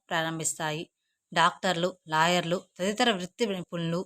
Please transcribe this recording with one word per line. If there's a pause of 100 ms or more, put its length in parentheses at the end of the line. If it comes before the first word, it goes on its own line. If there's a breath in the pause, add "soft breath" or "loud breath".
ప్రారంభిస్తాయి. (500)
డాక్టర్లు, (180)
లాయర్లు, (140)
తదితర
వృత్తి
నిపుణులు